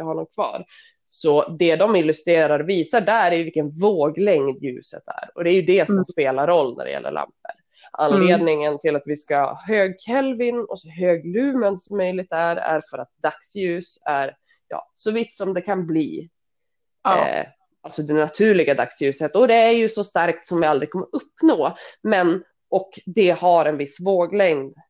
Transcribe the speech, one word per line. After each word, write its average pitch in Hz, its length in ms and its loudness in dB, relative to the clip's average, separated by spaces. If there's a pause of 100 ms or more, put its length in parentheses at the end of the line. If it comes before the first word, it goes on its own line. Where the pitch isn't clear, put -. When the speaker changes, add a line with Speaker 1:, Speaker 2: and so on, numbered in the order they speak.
Speaker 1:
jag 160 40 -10
har 160 100 -6
någon 160 120 -8
kvar, 151 380 -8 (440)
så 147 400 0 (100)
det 165 180 4
de 202 200 2
illustrerar 156 640 2
och 156 80 -8
visar 196 320 0
där 202 320 2
är 170 40 0
ju 165 80 -2
vilken 156 260 -4 (100)
våglängd 160 840 0
ljuset - 440 -12
är. 50 280 -14
Och 170 100 -6
det 170 60 2
är 180 40 4
ju 190 80 2
det 175 240 2
som 208 80 0
Speaker 2:
Mm. 185 100 2
Speaker 1:
spelar 135 420 -2
roll 151 300 2
när 65 80 -10
det 64 60 -8
gäller 69 200 -8
lampor. 73 240 -8 (640)
Speaker 2:
Mm. 151 160 2
Speaker 1:
Anledningen 165 640 2
till 151 180 -2
att 143 100 -4
vi 147 100 -6
ska 147 240 -4
ha 139 260 -4
hög 190 340 -2
Kelvin 240 680 -4
och - 120 -12
så 160 100 -20
hög 170 440 0
lumen 240 440 0
som 196 180 -12
möjligt 185 360 -4
är, 170 240 0
är 156 340 -2
för 135 80 -12
att 131 120 -12 (120)
dagsljus 170 840 -6
är, 139 320 -4 (320)
ja, - 260 -12
så - 160 -8
vitt 226 240 -4
som 190 200 -6
det 180 80 -4
kan 185 240 -4
bli. 156 440 -4 (720)
Speaker 2:
Ja. 180 260 2
Speaker 1:
Eh, 73 180 -4 (360)
alltså 156 200 -10
det 147 120 -4
naturliga 156 600 2
dagsljuset. 139 640 -2
Och 240 120 6
det 226 60 6
är 226 180 6
ju 233 160 2
så 214 160 -6
starkt 170 440 -2
som 175 120 0
vi 165 60 2
aldrig 143 240 0
kommer 185 220 -8
uppnå. 190 640 0 (260)
Men, 185 420 2 (260)
och 190 200 -2 (160)
det 185 240 2
har 170 340 4
en 151 120 0
viss 143 240 -8
våglängd. 175 760 0 (160)